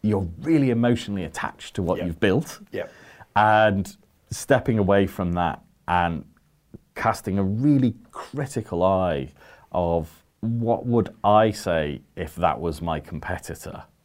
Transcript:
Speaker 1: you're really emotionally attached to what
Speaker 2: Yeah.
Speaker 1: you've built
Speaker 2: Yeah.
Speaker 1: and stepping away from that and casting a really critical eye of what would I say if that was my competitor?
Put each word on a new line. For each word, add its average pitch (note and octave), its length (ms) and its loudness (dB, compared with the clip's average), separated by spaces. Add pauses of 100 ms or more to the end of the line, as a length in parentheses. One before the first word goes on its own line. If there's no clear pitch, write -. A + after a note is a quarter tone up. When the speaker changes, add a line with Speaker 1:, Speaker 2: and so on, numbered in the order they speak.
Speaker 1:
you're G2 260 0 (140)
really C#3+ 260 4
emotionally A#2 560 0
attached - 520 -10
to G2+ 60 -2
what E2+ 140 0
Speaker 2:
Yeah. F2+ 80 -4
Speaker 1:
you've E2+ 160 -6
built G#2+ 400 0 (120)
Speaker 2:
Yeah. - 160 -8 (460)
Speaker 1:
and G#2+ 600 4 (340)
stepping A#2+ 480 0
away G2 280 4
from F2 260 -4
that F2 300 -2 (260)
and F2 360 0 (720)
casting G2+ 440 -2
a G2 40 0
really B2 520 2 (180)
critical B2 680 -6
eye F2+ 500 0 (400)
of E2+ 380 -2 (300)
what A#2 460 -2
would A#2 280 0 (100)
I G#2+ 260 6
say D#2 500 -2 (140)
if E2 220 -10
that E2 240 0
was D#2+ 200 -4
my D#2+ 200 -4
competitor? - 800 -12 (220)